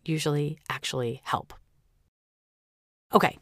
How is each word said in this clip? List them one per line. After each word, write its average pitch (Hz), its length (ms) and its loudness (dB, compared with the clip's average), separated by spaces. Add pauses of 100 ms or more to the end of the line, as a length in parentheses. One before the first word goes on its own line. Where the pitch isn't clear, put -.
usually 147 520 -2 (120)
actually 127 540 -4
help. - 280 -6 (1600)
Okay, - 300 6